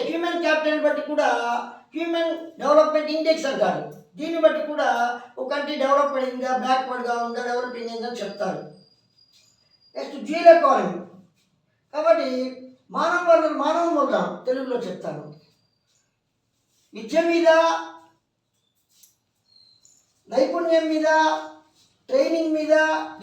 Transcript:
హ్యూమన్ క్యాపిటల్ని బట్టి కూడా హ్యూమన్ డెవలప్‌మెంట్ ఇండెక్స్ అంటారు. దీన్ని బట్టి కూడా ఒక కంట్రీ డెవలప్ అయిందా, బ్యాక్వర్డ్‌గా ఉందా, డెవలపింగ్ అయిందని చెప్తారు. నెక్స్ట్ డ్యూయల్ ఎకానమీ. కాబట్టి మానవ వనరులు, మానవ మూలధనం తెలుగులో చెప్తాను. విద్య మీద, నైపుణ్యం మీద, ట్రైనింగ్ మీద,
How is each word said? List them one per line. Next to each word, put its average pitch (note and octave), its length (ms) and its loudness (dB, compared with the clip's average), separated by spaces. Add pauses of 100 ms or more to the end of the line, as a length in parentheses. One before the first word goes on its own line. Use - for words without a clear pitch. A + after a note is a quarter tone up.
హ్యూమన్ E4+ 380 -4
క్యాపిటల్ని D4+ 400 0
బట్టి C#4+ 240 0
కూడా D4+ 180 0 (680)
హ్యూమన్ E4 360 -2 (300)
డెవలప్‌మెంట్ D4+ 540 4
ఇండెక్స్ D#4+ 360 0
అంటారు. G3+ 300 -2 (380)
దీన్ని E4 260 -4
బట్టి D#4 240 4
కూడా C#4+ 180 -2 (520)
ఒక C4 120 -6
కంట్రీ C#4+ 320 -4
డెవలప్ C#4 380 2
అయిందా, B3+ 320 -4 (120)
బ్యాక్వర్డ్‌గా B3 500 -2 (100)
ఉందా, A#3 240 -8
డెవలపింగ్ A#3 420 -6
అయిందని A3+ 300 -10
చెప్తారు. F#3+ 400 -6 (1300)
నెక్స్ట్ C#4 220 -12 (100)
డ్యూయల్ E4+ 260 6
ఎకానమీ. C4+ 440 4 (960)
కాబట్టి D#4 360 2 (640)
మానవ E4+ 340 0
వనరులు, D#4+ 360 4
మానవ E4+ 200 0 (120)
మూలధనం G#3 340 0 (160)
తెలుగులో B3+ 400 -4
చెప్తాను. D#3+ 360 -10 (1700)
విద్య A#3 280 -2 (100)
మీద, E4+ 180 4 (2750)
నైపుణ్యం E4 640 2
మీద, D#4 140 0 (1000)
ట్రైనింగ్ D#4+ 480 2
మీద, D4+ 160 2 (500)